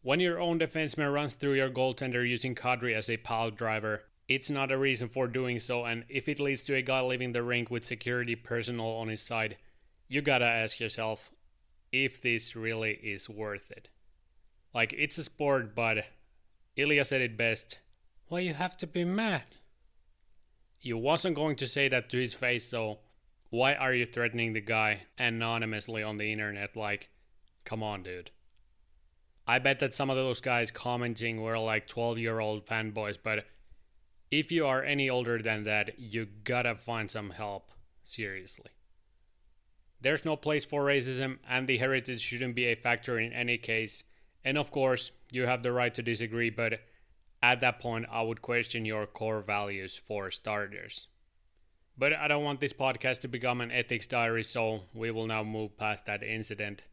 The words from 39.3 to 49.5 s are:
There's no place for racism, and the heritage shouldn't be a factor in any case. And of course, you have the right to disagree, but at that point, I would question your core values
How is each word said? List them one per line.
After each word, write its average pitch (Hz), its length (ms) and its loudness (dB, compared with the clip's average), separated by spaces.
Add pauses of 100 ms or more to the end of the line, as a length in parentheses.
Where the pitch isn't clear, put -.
There's 147 240 0
no 156 140 0
place 151 260 0
for 143 220 0
racism, 131 600 2
and 127 220 0
the 127 120 4
heritage 127 420 0
shouldn't 123 340 -2
be 120 120 2
a 117 80 4
factor 120 440 0
in 117 140 0
any 120 240 0
case. 113 480 -4 (380)
And 135 140 2
of 147 140 0
course, 131 400 2 (180)
you 123 140 0
have 123 180 2
the 123 100 0
right 123 220 2
to 127 80 -6
disagree, 117 480 0
but 113 320 -2 (600)
at 123 180 6
that 123 160 4
point, 113 320 -4
I 113 140 0
would 113 180 -2
question 120 440 0
your 107 200 -2
core 110 380 -4
values 101 640 -4